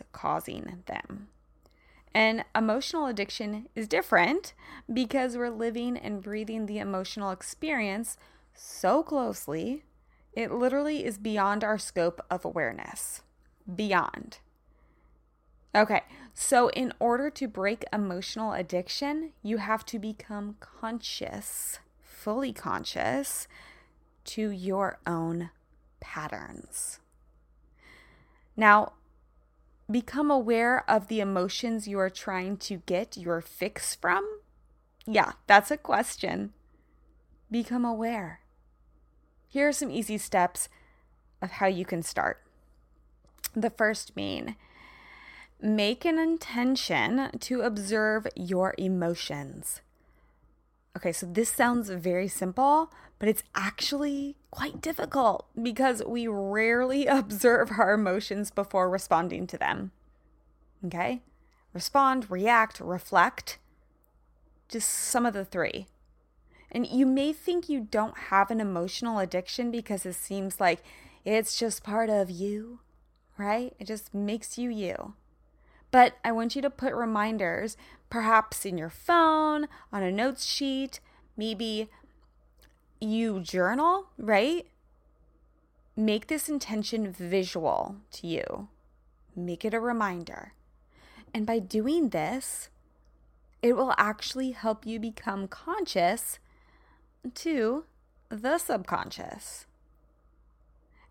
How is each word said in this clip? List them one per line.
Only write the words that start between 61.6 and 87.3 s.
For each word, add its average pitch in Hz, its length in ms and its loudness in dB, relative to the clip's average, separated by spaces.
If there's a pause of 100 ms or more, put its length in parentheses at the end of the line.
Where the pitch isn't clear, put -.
Respond, 262 580 2
react, 220 500 2
reflect. 180 800 2 (1080)
Just 226 200 -2
some - 380 2
of 226 80 0
the 196 100 -4
three. 185 420 -2 (840)
And 240 140 0
you 262 180 4
may 269 280 2
think 349 360 -2
you 277 120 -2
don't 214 360 -2
have 196 340 4
an 226 100 0
emotional 196 580 -2
addiction 185 520 -2
because 214 360 -4
it 180 80 -8
seems 196 460 -6
like 175 220 4 (420)
it's 214 340 0
just 226 240 -2
part 220 260 0
of 196 220 2
you, 208 500 -6 (560)
right? 220 420 -2
It 202 80 -12
just 214 280 -10
makes 208 420 -4
you 247 140 -2
you. 208 440 -6 (760)
But 247 240 10 (100)
I 233 80 0
want 226 220 0
you 277 80 -2
to 277 80 2
put 262 240 -4
reminders, 214 840 -2 (320)
perhaps 220 560 4
in 185 140 -2
your 160 120 -4
phone, 311 760 4 (260)
on 202 100 -2
a 185 100 0
notes 254 320 0
sheet, 269 560 -4 (360)
maybe 214 540 -4 (1080)
you 220 400 0
journal, 254 640 2 (100)
right? 226 500 2 (1300)
Make 214 320 0
this 311 200 -2
intention 220 640 -4
visual 180 840 -2 (160)